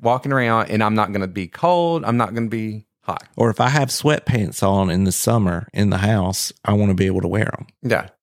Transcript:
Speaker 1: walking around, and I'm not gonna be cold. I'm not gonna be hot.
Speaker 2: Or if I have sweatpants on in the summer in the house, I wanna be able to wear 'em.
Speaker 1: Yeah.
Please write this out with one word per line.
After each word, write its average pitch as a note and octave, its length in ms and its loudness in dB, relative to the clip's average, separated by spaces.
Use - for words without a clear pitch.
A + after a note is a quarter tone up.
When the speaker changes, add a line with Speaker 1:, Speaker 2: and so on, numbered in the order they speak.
Speaker 1:
walking B2+ 300 0
around, A#2 380 2
and A2 120 0
I'm G#2+ 140 2
not G#2 160 0
gonna G2 160 -2
be F#2 220 -8
cold. E3+ 560 0
I'm A#2 100 0
not A2 180 -2
gonna A#2 140 -4
be G#2+ 380 -8
hot. - 340 -8
Speaker 2:
Or A2+ 140 2
if - 100 -2
I A#2+ 80 4
have C#3 220 2
sweatpants - 760 0
on G2 240 2
in F#2 140 2
the F#2+ 80 2
summer G2 600 0
in G2+ 160 2
the F#2+ 80 2
house, G2 560 0
I G#2 100 0
wanna G#2 200 4
be F#2+ 140 2
able F#2+ 140 0
to F2+ 60 -4
wear G2+ 300 0
'em. - 100 -16
Speaker 1:
Yeah. A2+ 260 0